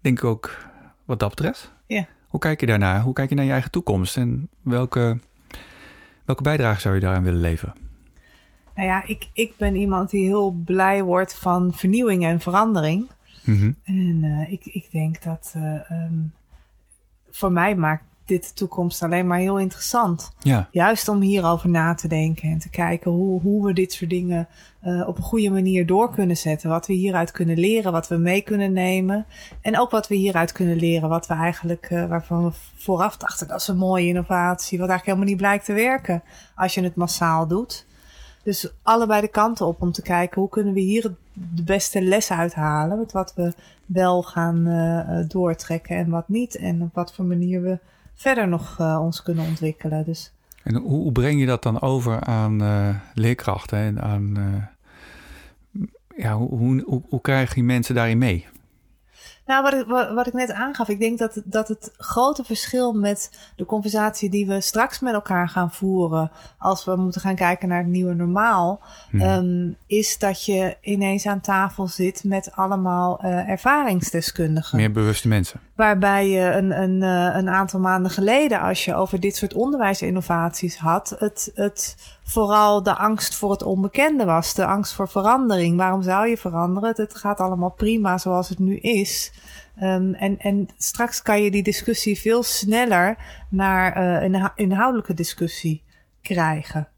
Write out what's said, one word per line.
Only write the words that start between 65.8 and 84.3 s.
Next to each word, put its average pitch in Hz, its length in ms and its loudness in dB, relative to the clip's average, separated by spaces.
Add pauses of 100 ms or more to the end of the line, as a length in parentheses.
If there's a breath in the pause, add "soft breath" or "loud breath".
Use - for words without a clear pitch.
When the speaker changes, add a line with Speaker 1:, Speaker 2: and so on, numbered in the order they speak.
Speaker 2:
als 185 260 -2
we 185 120 0
moeten 185 240 -2
gaan 196 140 -2
kijken 180 340 0
naar 175 100 0
het 175 80 -2
nieuwe 180 280 0
normaal, 185 680 2 (300 loud breath)
Speaker 1:
Mhm. 98 140 2
Speaker 2:
ehm, 180 460 2 (160)
is 208 320 0
dat 196 260 -2
je 190 360 0
ineens 196 460 0
aan 202 140 -2
tafel 190 480 0
zit 185 360 -2
met 196 300 -2
allemaal, 185 640 0
eh, 180 280 -2
ervaringsdeskundigen. 180 1300 0
Speaker 1:
Meer 107 140 2
bewuste 107 360 2
mensen. 104 320 0 (160)
Speaker 2:
Waarbij 196 520 4
je 190 120 2 (120)
een, 190 300 2
een, 185 200 2
eh, 180 340 2
een 185 120 0
aantal 190 320 0
maanden 185 300 2
geleden, 226 500 2
als 185 240 0
je 180 100 -2
over 190 260 0
dit 196 160 -2
soort - 180 -4
onderwijsinnovaties 180 1200 0
had, 175 400 0
het, 208 360 -4
het - 420 -4 (280 loud breath)
vooral 208 580 4
de 190 140 2
angst 214 380 0
voor 208 160 -2
het 196 120 0
onbekende 226 640 2
was, 165 300 2